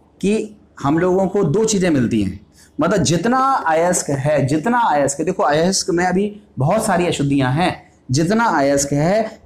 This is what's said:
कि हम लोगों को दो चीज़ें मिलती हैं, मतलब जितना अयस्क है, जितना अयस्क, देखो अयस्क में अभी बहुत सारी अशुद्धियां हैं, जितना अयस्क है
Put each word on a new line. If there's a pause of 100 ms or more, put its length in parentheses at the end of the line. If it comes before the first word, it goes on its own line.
(220)
कि (280)
हम
लोगों
को
दो
चीज़ें
मिलती
हैं, (400)
मतलब
जितना (280)
अयस्क
है,
जितना
अयस्क,
देखो
अयस्क
में
अभी (180)
बहुत
सारी
अशुद्धियां
हैं, (200)
जितना
अयस्क
है